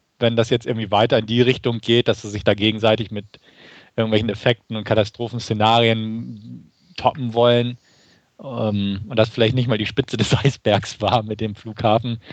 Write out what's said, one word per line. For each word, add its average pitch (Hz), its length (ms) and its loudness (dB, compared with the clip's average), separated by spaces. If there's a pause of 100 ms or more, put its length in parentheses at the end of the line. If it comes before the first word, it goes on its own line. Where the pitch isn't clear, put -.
(180)
wenn 117 180 0
das 113 140 2
jetzt 120 160 0
irgendwie 110 240 -4
weiter 113 280 4
in 110 80 -2
die 117 160 2
Richtung 120 380 0
geht, 117 280 2
dass 110 140 -2
sie 107 80 -10
sich 104 140 -8
da 104 100 4
gegenseitig 107 580 0
mit 104 120 -10 (720)
irgendwelchen 110 340 0
Effekten 113 460 -2
und 107 80 -8
Katastrophenszenarien 113 1900 -2 (260)
toppen 123 380 -2
wollen, 120 440 2 (640)
ähm, 101 640 -4
und 120 80 -10
das 110 120 4
vielleicht 117 260 2
nicht 123 140 2
mal 110 100 0
die 107 80 -4
Spitze - 300 -4
des 110 180 0
<laughs> - 100 0
Eisbergs - 560 0
war 104 220 2
mit 107 180 -8
dem 107 140 -4
Flughafen, 113 680 -2 (120)